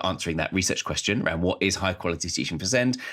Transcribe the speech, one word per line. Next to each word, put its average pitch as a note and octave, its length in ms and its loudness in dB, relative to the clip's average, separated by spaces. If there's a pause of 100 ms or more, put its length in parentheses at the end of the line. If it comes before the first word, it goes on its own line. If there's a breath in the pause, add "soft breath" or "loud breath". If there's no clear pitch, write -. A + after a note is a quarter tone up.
answering E2 300 -2
that D#2 160 0
research - 320 0
question - 380 0
around E2 180 0
what F2+ 200 2
is G2 140 2
high F#2 200 0
quality F2 340 -2
teaching - 320 -2
for F#2+ 60 -4
send. B2 300 4 (160 loud breath)